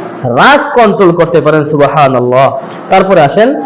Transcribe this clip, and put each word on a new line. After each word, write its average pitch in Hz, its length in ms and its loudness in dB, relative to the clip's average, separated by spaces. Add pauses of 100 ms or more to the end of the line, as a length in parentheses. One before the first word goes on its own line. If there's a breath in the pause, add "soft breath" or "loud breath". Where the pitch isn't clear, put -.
(240)
রাগ 240 560 0
কন্ট্রোল 196 320 2
করতে 170 300 0
পারেন। 151 220 0
সুবহানাল্লাহ। 135 920 0 (320 loud breath)
তারপরে 190 320 2
আসেন 214 440 0